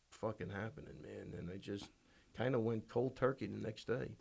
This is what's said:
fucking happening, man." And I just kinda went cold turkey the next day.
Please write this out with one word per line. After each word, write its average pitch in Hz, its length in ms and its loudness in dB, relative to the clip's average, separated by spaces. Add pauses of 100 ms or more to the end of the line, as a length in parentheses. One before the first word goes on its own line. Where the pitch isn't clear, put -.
fucking 104 400 -2
happening, 101 520 -6
man." 101 380 -8
And 85 100 -4
I 92 60 -6
just 101 300 -4 (520)
kinda 127 200 4
went 113 300 2
cold 127 300 2
turkey 131 300 4
the 104 120 -2
next 110 260 -4
day. 127 220 0 (140)